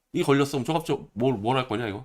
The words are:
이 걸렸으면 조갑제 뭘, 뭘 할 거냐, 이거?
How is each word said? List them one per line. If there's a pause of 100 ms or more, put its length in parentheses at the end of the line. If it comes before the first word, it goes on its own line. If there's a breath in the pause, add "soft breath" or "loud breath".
(140)
이
걸렸으면
조갑제 (160)
뭘,
뭘
할
거냐,
이거?